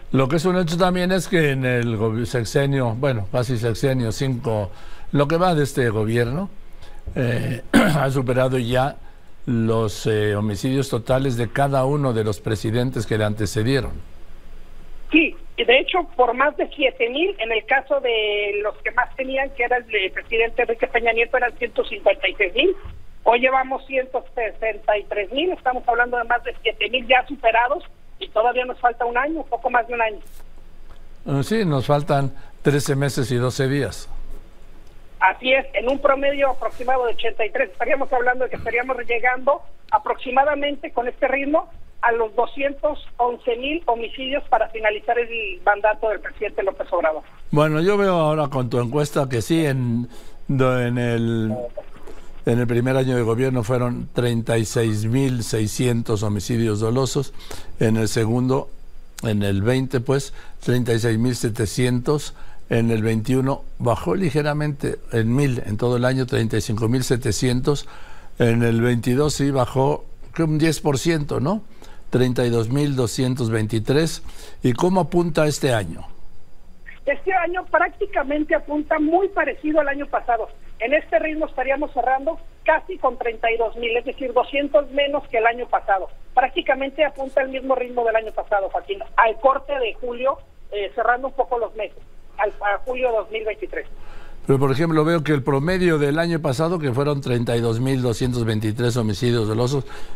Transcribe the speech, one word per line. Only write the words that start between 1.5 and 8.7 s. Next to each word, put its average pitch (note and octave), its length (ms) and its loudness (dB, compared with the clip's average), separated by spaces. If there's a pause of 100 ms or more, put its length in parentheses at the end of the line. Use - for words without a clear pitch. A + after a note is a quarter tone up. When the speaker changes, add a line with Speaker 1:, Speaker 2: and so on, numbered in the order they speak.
Speaker 1:
en C3 120 0
el A#2+ 320 2
gobi-, A2 300 0
sexenio, C3 720 0
bueno, B2 320 0
casi B2 260 0
sexenio, A#2 560 0
cinco, A#2 580 -2 (420)
lo C#3+ 160 4
que D#3+ 80 2
va F3+ 180 4
de D3 100 4
este B2 260 2
gobierno, A#2 600 0 (640)
eh, A#2 540 -2
<clears throat> - 40 -2
ha D3+ 380 4
superado B2+ 480 2
ya B2+ 380 0 (500)